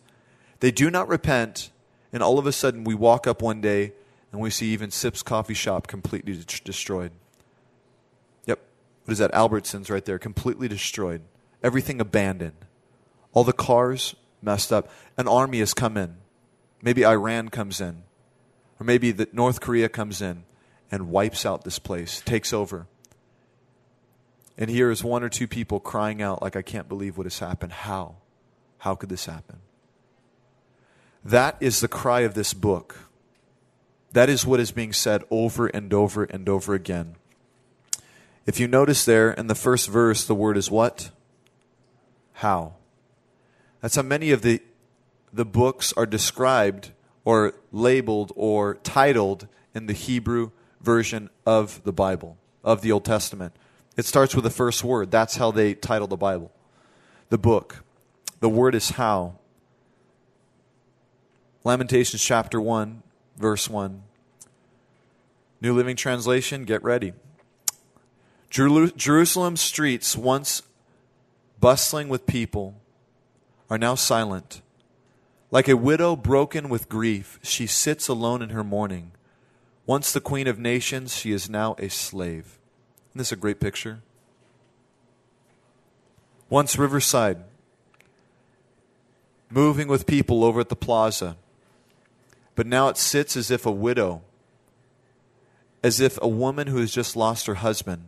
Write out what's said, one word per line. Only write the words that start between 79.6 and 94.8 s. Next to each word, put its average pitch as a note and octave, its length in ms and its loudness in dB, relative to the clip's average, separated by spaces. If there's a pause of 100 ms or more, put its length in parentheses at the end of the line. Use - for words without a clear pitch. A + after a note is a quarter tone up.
Once C#3 260 0
the C#3+ 100 0
queen C3+ 260 -4
of A#2 100 0
nations, B2 580 -4
she - 160 -4
is G2 180 -4
now A2 280 -2
a G2 120 -8
slave. E2+ 680 -8 (520)
Isn't - 100 -12
this B2+ 120 -6
a A#2 40 -6
great G2+ 240 -4
picture? A2 420 -6 (2500)
Once C#3 280 2
Riverside, C3 640 2 (2000)
moving C#3+ 380 2
with C3+ 200 0
people B2 360 2
over A#2 160 4
at A#2+ 100 -2
the - 60 -4
plaza, A2 600 0 (1200)
but A2+ 120 -2
now C3 200 4
it B2 100 0
sits - 380 0
as A#2+ 140 -4
if B2 160 0
a A2+ 60 2
widow, G2+ 500 0 (1600)